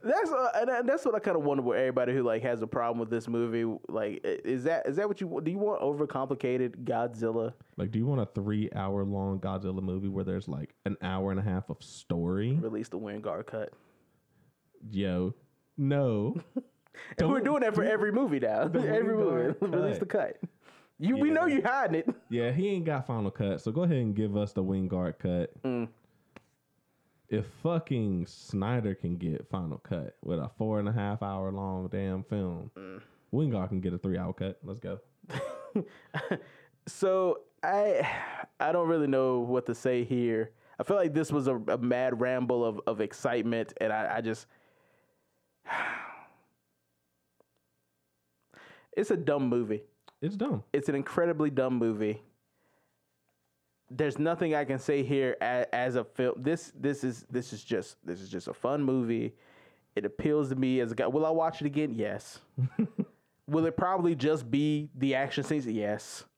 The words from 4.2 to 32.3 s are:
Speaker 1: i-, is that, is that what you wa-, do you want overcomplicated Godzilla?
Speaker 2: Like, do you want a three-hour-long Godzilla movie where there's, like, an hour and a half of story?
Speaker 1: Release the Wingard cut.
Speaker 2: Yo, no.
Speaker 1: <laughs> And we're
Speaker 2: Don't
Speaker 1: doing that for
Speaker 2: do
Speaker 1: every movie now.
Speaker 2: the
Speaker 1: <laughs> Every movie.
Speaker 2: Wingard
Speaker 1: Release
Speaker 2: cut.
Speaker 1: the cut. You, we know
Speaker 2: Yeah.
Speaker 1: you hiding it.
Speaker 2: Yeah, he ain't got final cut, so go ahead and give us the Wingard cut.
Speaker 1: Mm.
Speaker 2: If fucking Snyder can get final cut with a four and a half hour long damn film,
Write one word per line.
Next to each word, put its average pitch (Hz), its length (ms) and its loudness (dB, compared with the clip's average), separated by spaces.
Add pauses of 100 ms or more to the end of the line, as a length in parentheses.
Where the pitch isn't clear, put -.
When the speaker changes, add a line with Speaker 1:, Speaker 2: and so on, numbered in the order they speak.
Speaker 1:
i-, 92 200 0
is 123 200 0
that, 165 220 0
is 139 100 -2
that 202 120 0
what 202 140 -4
you 185 40 -2
wa-, 165 140 -4
do 160 100 -2
you 185 80 -2
want 208 220 0
overcomplicated 131 1040 0
Godzilla? 113 680 0 (240)
Speaker 2:
Like, 95 120 -2
do 113 80 0
you 117 80 2
want 135 140 2
a 104 60 2
three-hour-long 98 1120 -2
Godzilla 95 420 -2
movie 95 260 -2
where 95 140 -2
there's, 92 260 -2
like, 73 260 -8 (100)
an 98 180 -2
hour 95 300 0
and 95 80 0
a - 20 -2
half 95 280 -2
of - 120 -8
story? 90 760 -2
Speaker 1:
Release 110 300 -4
the 90 80 -6
Wingard 104 480 -6
cut. 110 260 -6 (1160)
Speaker 2:
Yo, 95 440 0 (420)
no. 135 600 2 (180)
Speaker 1:
<laughs> 254 80 -4 (560)
And 170 100 4
we're 269 120 4
Speaker 2:
Don't 202 40 0
Speaker 1:
doing 285 160 2
that 220 140 2
for 180 100 4
Speaker 2:
do 220 60 2
Speaker 1:
every 208 220 2
movie 208 280 2
now. 113 280 2
Speaker 2:
the 175 120 2
Speaker 1:
<laughs> - 80 0
Every 214 280 2
movie. 160 380 2
Speaker 2:
Wingard 196 200 -2
Speaker 1:
Release 175 240 2
Speaker 2:
cut. - 20 -4
Speaker 1:
the 196 60 -2
cut. 185 300 -2 (640)
You, 208 180 2
we 285 140 4
know 320 160 4
Speaker 2:
Yeah. 294 100 4
Speaker 1:
you - 60 4
hiding 240 380 2
it. - 80 -2 (220)
Speaker 2:
Yeah, 120 220 2
he 180 160 2
ain't 185 180 0
got 139 200 -2
final 110 240 0
cut, 98 300 -2
so 113 120 -2
go 160 100 0
ahead 170 160 4
and 110 160 2
give 104 220 0
us 104 160 0
the 98 120 0
Wingard 92 540 0
cut. 90 320 0 (120)
Speaker 1:
Mm. 120 260 -2 (1400)
Speaker 2:
If - 160 -2 (180)
fucking 117 680 0
Snyder 104 680 -2
can 87 220 -2
get 82 340 -4
final 85 280 -4
cut 73 440 -6
with 85 160 -2
a 71 180 -4
four 110 220 0
and 104 100 0
a 107 40 0
half 104 300 -2
hour 95 300 -4
long 95 360 -4
damn 95 340 -2
film, 92 560 -4